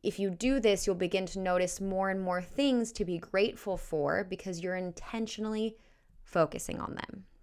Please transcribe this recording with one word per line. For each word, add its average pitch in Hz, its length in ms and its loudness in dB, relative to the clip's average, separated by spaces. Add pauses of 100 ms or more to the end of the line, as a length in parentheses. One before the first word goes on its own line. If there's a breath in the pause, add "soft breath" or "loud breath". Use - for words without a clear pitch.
if - 160 -2
you 196 100 0
do 254 300 2
this, 208 260 4
you'll 190 100 2
begin 185 320 0
to 196 120 -6
notice 180 420 2
more 190 280 0
and 190 120 0
more 180 200 0
things 240 520 2
to 202 120 -2
be 175 120 -2
grateful 190 600 0
for 156 460 0
because 185 380 -6
you're 185 140 -2
intentionally 214 1000 -4 (480 soft breath)
focusing - 560 0
on - 160 -6
them. - 300 -10 (180)